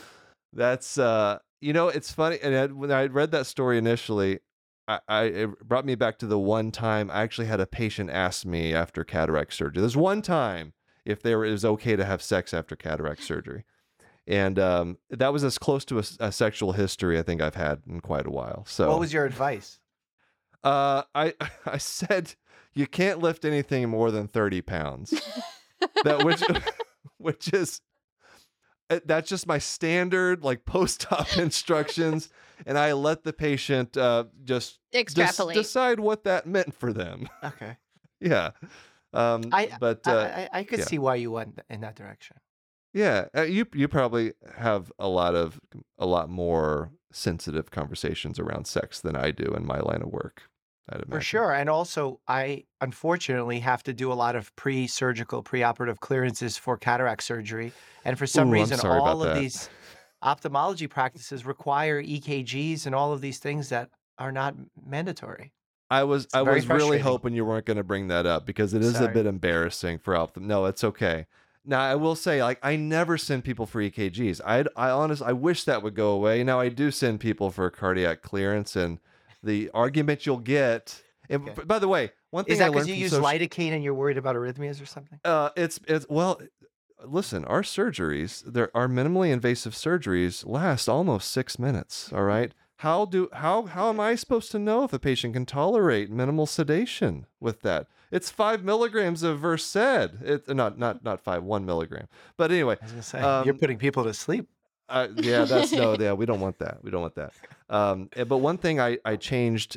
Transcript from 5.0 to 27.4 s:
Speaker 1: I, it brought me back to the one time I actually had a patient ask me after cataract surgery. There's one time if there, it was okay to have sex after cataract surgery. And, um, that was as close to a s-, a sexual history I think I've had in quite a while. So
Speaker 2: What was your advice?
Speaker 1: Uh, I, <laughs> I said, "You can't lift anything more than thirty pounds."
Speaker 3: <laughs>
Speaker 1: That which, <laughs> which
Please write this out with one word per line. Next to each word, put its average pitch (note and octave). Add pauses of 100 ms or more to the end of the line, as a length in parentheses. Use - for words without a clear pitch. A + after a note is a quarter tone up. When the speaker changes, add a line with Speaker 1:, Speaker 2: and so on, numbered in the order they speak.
Speaker 1:
I, G#2+
it G#2
brought B2+
me C3
back A2+
to A#2
the G#2
one G#2+
time G#2+
I G2+
actually A2+
had A2
a F#2
patient G#2
ask F2+
me E2
after E2
cataract D#2
surgery. D2
There's A#2
one F#3+
time G#2 (320)
if G#2
there, A2
it A2
was G#2
okay G#2+
to G2
have F#2+
sex F#2
after E2
cataract D#2
surgery. - (600)
And, F#2+
um, F2 (120)
that C3
was C#3+
as C3
close D3
to C3
a A2
s-, -
a G#2+
sexual G#2
history F#2
I E2
think E2
I've D#2
had D2
in E2+
quite C#2+
a C#2+
while. C2+
So -
Speaker 2:
What D#3+
was D#3
your D3+
advice? B2+ (840)
Speaker 1:
Uh, C#3 (120)
I, D#3 (160)
<laughs> -
I -
said, - (400)
"You C#3
can't F3+
lift E3
anything C#3+
more A2+
than G#2+
thirty G2
pounds." D2+
Speaker 3:
<laughs> - (800)
Speaker 1:
That D3
which, - (400)
<laughs> -
which D#3